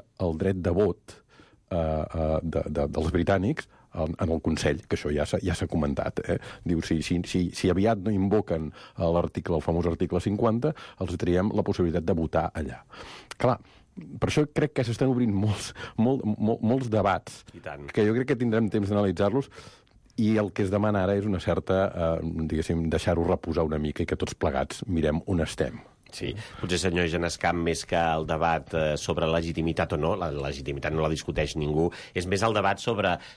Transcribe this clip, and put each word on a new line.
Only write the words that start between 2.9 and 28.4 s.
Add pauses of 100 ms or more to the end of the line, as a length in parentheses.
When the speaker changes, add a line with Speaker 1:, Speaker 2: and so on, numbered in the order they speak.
Speaker 1:
britànics (280)
en,
en
el
Consell,
que
això
ja
s'ha,
ja
s'ha
comentat,
eh? (260)
Diu,
si,
si,
si,
si
aviat
no
invoquen,
eh,
l'article,
el
famós
article
cinquanta, (240)
els
traiem
la
possibilitat
de
votar
allà. (540)
Clar, (600)
per
això
crec
que
s'estan
obrint
molts, (260)
molt,
mo-,
molts
debats, (100)
Speaker 2:
I
tant.
Speaker 1:
que
jo
crec
que
tindrem
temps
d'analitzar-los, (680)
i
el
que
es
demana
ara
és
una
certa, (340)
eh, (220)
diguéssim,
deixar-ho
reposar
una
mica
i
que
tots
plegats
mirem
on
estem. (360)
Speaker 2:
Sí, (320)
potser,
senyor
Genescamp,
més
que
el
debat,